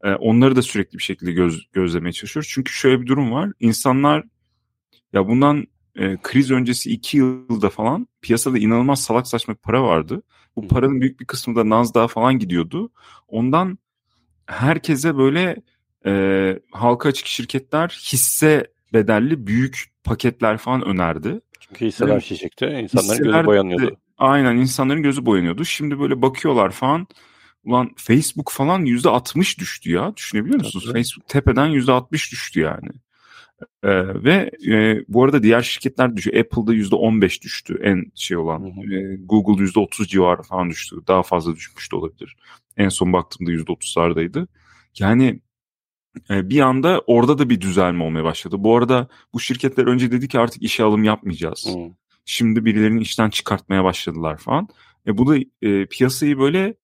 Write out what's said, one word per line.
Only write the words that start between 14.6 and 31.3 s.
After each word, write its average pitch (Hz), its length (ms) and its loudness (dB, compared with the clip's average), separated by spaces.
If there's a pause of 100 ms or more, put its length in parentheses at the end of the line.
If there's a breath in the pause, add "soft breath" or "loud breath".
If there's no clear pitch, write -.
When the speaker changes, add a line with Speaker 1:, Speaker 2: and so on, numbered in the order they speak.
Speaker 1:
böyle, 160 460 0 (440)
e, 98 520 0 (140)
halka 120 360 0
açık 135 180 -4
şirketler 139 640 -4 (240)
hisse 151 540 2 (260)
bedelli 113 540 2
büyük 123 380 -2 (200)
paketler 117 540 0
falan 127 260 -2
önerdi. 92 560 -2 (200)
Speaker 2:
Çünkü - 260 -8
hisseler 107 260 0
Speaker 1:
Evet. 104 120 0
Speaker 2:
şişikti. - 400 -10
İnsanların 113 540 -2
gözü 143 100 0
Speaker 1:
Hisseler 160 180 2
Speaker 2:
boyanıyordu. 98 400 2
Speaker 1:
de, 107 100 -4 (220)
aynen, 135 380 4
insanların 131 460 0
gözü 139 240 0
boyanıyordu. 95 380 2
Şimdi 147 360 -6
böyle 135 220 -2
bakıyorlar 131 480 0
falan. 147 360 -2 (580 soft breath)
Ulan 123 320 0
Facebook 147 540 0
falan 165 340 0
yüzde 123 240 2
altmış 123 500 0
düştü - 340 -8
ya. 135 240 -2
Düşünebiliyor 131 420 -2
musunuz? 95 260 -6
Speaker 2:
Tabii. 120 180 -2
Speaker 1:
Facebook - 260 -10
tepeden 139 380 4